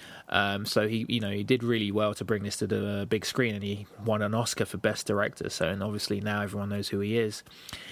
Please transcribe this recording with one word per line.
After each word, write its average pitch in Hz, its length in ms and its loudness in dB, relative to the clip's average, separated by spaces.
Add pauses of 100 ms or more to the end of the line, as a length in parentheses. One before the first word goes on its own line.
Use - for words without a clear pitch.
(300)
Um, 101 360 2
so 107 200 2
he, 113 220 0
you 117 120 0
know, 101 100 -2
he 101 120 -2
did 117 220 4
really 110 260 2
well 104 240 4
to 107 100 -6
bring 101 180 0
this 101 160 -4
to 107 80 -2
the, 101 200 0
uh, 101 200 -2
big 110 180 0
screen, 117 300 0
and 101 100 -6
he 101 220 -4 (180)
won 107 160 2
an 104 140 0
Oscar 117 320 2
for - 100 -8
Best - 300 0
Director. - 420 0
So, - 180 0
and 98 160 0
obviously 104 380 -2
now 104 220 0
everyone 101 260 -4
knows 101 220 -4
who 101 100 0
he 107 180 2
is. 107 240 -2 (500)